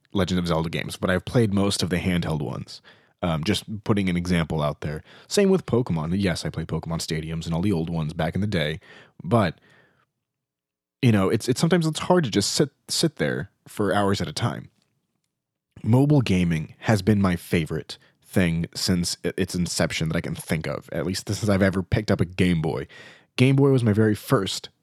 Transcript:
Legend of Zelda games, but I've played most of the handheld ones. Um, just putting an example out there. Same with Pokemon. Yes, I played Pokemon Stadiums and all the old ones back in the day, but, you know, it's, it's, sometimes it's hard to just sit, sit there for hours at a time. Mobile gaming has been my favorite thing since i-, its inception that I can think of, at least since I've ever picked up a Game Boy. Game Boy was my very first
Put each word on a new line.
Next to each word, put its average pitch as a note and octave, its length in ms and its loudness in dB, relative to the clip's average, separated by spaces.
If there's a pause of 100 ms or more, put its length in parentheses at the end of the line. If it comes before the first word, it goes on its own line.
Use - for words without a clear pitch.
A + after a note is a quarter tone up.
(120)
Legend F2+ 260 0
of F2 80 0
Zelda E2 240 0
games, - 260 -8
but F2+ 140 -2
I've F#2 140 0
played A2+ 280 2
most G2 300 0
of F2+ 80 0
the F2+ 80 0
handheld E2 420 0
ones. - 400 -10 (400)
Um, E2 220 -2
just G2+ 400 -4
putting G2+ 260 0
an F2 80 0
example E2+ 460 0
out D2 180 -4
there. D2+ 220 -8 (240)
Same G3 240 4
with F#3+ 160 2
Pokemon. E2+ 500 0
Yes, F#2+ 300 -2
I - 40 -6
played D#2+ 180 -8
Pokemon E2 320 -6
Stadiums D#2+ 460 -6
and E2 80 -4
all E2 80 -2
the G#2 100 2
old E2 180 -2
ones D#2+ 220 -4
back E2+ 240 -4
in F#2 40 -2
the G#2 60 -2
day, D#2+ 320 -2 (460)
but, G#3 360 0 (1400)
you B2 80 6
know, F#2+ 200 4
it's, A2 180 -2
it's, B2 120 -2
sometimes E3+ 240 2
it's D#3 140 -4
hard F3+ 240 2
to A#2+ 80 -4
just G2+ 220 0
sit, - 180 0 (160)
sit - 300 -2
there C#2+ 340 -4 (160)
for G2 260 -2
hours G2+ 280 2
at E2+ 80 -4
a D#2 40 -8
time. D#2+ 380 -4 (1120)
Mobile C3+ 380 4
gaming F2 560 0
has G#2+ 240 2
been G2+ 200 4
my F2+ 140 2
favorite D#2+ 640 -4 (220)
thing E2 540 0
since F2 500 0
i-, F2 120 -4
its - 180 -2
inception E2+ 540 -2
that D#2+ 80 -2
I E2+ 40 -2
can E2 140 -6
think D#2+ 320 -4
of, - 240 -8
at D#2+ 160 -4
least F#2+ 220 -6
since G#2 200 -4
I've G2 140 4
ever F#2+ 220 2
picked - 260 -2
up G2 100 2
a F#2 40 0
Game F2+ 360 0
Boy. D2+ 280 -4 (480)
Game C3 180 4
Boy C#3 160 4
was C3 140 4
my A2 80 6
very G#2+ 240 4
first - 540 -2 (120)